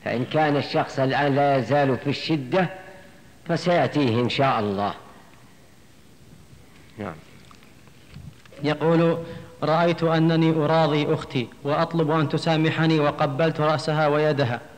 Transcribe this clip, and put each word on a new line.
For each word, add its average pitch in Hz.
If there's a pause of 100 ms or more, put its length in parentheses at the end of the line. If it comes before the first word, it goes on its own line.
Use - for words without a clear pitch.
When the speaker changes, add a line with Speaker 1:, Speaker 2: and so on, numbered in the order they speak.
Speaker 1:
فإن 110
كان 151
الشخص 139
الآن 135
لا 139
يزال 135
في 143
الشدة 156 (760)
فسيأتيه 147
إن 117
شاء 131
الله. 101 (2000)
نعم. 98 (1500)
Speaker 2:
يقول: 160 (460)
رأيت 165
أنني 160 (160)
أراضي 151
أختي 127 (160)
وأطلب 160
أن 156
تسامحني، 160
وقبلت 151
رأسها 151
ويدها. 147 (160)